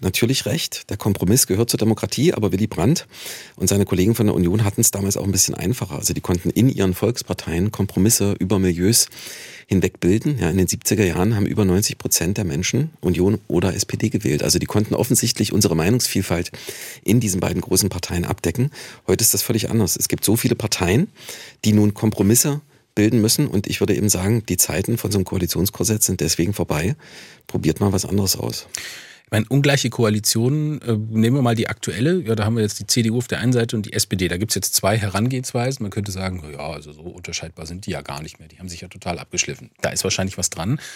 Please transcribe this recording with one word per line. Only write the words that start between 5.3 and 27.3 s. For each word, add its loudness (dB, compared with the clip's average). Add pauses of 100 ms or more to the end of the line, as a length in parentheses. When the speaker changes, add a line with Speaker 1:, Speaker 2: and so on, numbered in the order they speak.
Speaker 1:
bisschen 0
einfacher. -2
Also -2
die -6
konnten 0
in 4
ihren 2
Volksparteien -2
Kompromisse 2
über 2
Milieus 2 (600)
hinweg 2
bilden. 2
Ja, 0
in 2
den 4
siebziger 0
Jahren 2
haben 2
über 0
neunzig 2
Prozent -2
der -2
Menschen -2 (100)
Union 2 (100)
oder 2
S -4
P -4
D 0
gewählt. 0
Also 2
die -2
konnten 0
offensichtlich 0
unsere 4
Meinungsvielfalt 0 (520)
in 4
diesen 0
beiden 0
großen 0
Parteien -4
abdecken. -2 (340)
Heute 2
ist 2
das 0
völlig -2
anders. 2
Es -2
gibt -4
so 4
viele 0
Parteien, 2 (560)
die 4
nun 6
Kompromisse 2 (340)
bilden 4
müssen. 2
Und 0
ich -4
würde 2
eben 2
sagen, 2
die 0
Zeiten 0
von -4
so 2
einem 2
Koalitionskorsett 0
sind 0
deswegen 0
vorbei. -2 (520)